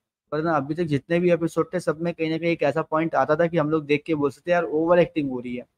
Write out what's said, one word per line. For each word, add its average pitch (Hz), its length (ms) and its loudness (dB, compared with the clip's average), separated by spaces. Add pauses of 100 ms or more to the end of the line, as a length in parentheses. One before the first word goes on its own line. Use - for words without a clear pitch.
(320)
वरना 156 240 0
अभी 143 180 -2
तक 175 100 -2
जितने 160 360 0
भी 175 120 4
episode 165 420 0
थे, 175 60 -2
सब 160 220 -2
में 170 120 -2
कहीं 160 160 -4
ना 160 80 -2
कहीं 170 120 -2
एक 165 120 -2
ऐसा 151 200 2
point 160 320 -2
आता 139 220 2
था 170 100 2
कि 165 120 0
हम 151 120 0
लोग 156 160 -2
देख 147 200 0
के 165 80 0
बोल 143 160 0
सकते, - 200 -6
"यार, 175 140 2
over 165 340 2
acting 160 320 0
हो 127 100 -8
रही 123 160 -10
है।" 120 100 -12 (120)